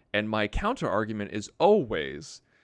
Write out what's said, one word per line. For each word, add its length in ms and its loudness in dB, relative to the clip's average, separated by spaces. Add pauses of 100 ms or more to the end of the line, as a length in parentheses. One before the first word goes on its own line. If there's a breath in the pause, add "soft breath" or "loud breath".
(140 soft breath)
And 160 0
my 180 0
counter 420 -2
argument 440 -2
is 260 -6
always, 840 2 (220 soft breath)